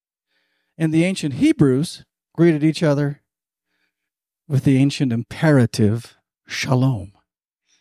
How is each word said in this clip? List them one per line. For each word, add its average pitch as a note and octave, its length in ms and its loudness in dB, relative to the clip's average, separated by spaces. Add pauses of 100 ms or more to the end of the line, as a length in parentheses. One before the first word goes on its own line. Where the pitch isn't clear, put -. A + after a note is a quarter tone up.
(760)
And D#3+ 160 -2
the E3 120 2
ancient E3 300 -6
Hebrews D#3 680 0 (300)
greeted D#3+ 320 2
each D#3+ 180 -2
other C#3+ 380 -2 (1200)
with C3+ 200 -2
the C#3 100 4
ancient C3+ 380 0
imperative, A#2 1040 0 (280)
"Shalom." B2 680 -4 (680)